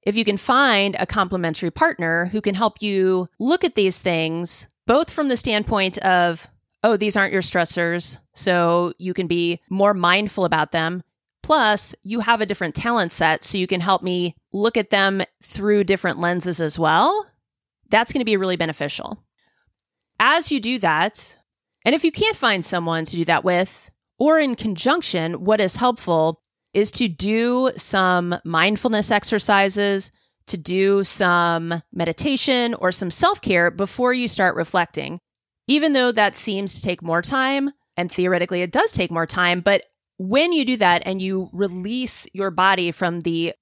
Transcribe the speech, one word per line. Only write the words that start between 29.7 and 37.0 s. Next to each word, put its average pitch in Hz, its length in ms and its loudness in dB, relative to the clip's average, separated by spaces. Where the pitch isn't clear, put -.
to 185 100 -8
do 190 460 2
some 170 800 0
meditation 240 800 0
or - 180 0
some 180 200 -6
self-care 185 580 2
before 202 440 -2
you 247 140 0
start 185 280 0
reflecting. 165 640 -2
Even 294 260 2
though 247 180 2
that 208 220 2
seems 196 400 -4
to - 80 -8
take 175 220 -4